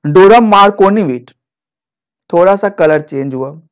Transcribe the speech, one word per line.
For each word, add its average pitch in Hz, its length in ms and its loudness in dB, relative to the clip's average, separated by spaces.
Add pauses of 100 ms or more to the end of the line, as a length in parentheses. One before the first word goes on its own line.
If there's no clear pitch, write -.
डोरम 196 380 4
मार्कोनी 202 580 0
व्हीट, 123 280 -8 (1000)
थोड़ा 185 240 2
सा 202 120 -6
कलर 156 320 -2
चेंज 139 340 -10
हुआ। 139 260 -12 (120)